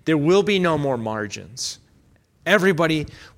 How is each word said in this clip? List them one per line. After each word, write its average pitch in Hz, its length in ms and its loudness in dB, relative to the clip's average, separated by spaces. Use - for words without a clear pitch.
There 156 120 2
will 180 260 4
be 202 160 0
no 170 180 0
more 139 200 -2
margins. 110 800 -10
Everybody 165 600 2